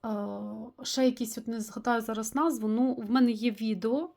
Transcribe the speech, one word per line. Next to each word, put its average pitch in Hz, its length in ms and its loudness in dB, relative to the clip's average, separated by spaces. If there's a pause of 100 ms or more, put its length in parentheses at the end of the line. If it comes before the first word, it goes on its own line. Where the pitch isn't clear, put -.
А, 208 380 -4 (420)
ще 262 220 0
якісь, 247 340 0
от 233 100 -10
не 226 120 -4
згадаю 226 400 -2
зараз 220 340 -6
назву, 269 340 2
ну, 247 260 4
в 220 160 -6
мене 247 200 6
є 226 200 0
відео. 220 680 -2